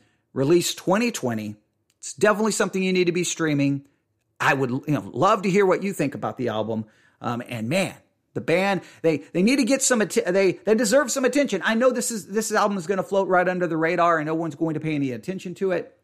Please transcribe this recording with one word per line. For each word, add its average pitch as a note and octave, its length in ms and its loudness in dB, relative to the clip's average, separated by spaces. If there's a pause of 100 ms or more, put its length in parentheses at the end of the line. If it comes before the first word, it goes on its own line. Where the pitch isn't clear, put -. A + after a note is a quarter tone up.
(320)
released D#3+ 460 0
twenty A3 340 0
twenty. G#2+ 460 -6 (400)
It's - 160 -14
definitely G#3 400 2
something F#3+ 280 -2
you F#3 120 0
need F3+ 140 2
to F3 40 4
be E3+ 140 -2
streaming. C#3 600 0 (540)
I C#3+ 140 2
would, C3+ 160 0
you C3 240 -4
know, G2 200 -4
love G3 280 2
to G3+ 80 -2
hear G3 160 4
what F3+ 180 2
you G3 80 -4
think - 240 -4
about A2 220 -6
the B2 100 -4
album. A2 380 -4 (340)
Um, A#2 300 -6
and A2+ 180 -6
man, D#3+ 280 -2 (380)
the C#3+ 60 -8
band, F3+ 440 0 (180)
they, D#3+ 160 2
they - 260 -2
need B3+ 140 4
to C4+ 80 2
get C4 160 2
some A#3+ 200 2
atten-, F#3 320 0
they, F#3+ 200 4
they G3 200 0
deserve A#3 380 2
some C4 140 -2
attention. A#3+ 400 0
I A3 100 0
know B3+ 160 4
this A#3 200 -4
is, F#3+ 160 -8
this G#3 260 -4
album G3+ 240 2
is D#3+ 100 -6
gonna F#3+ 160 0
float F#3+ 240 0
right F3+ 220 4
under F3+ 180 0
the E3 80 -4
radar E3+ 440 2
and D3+ 80 -4
no D#3+ 80 -2
one's D#3+ 200 -4
going D#3+ 200 -2
to D3+ 40 -6
pay D#3 160 -4
any C#3 160 -2
attention F3 440 -8
to F#3+ 180 -2
it. E3 200 -4 (100)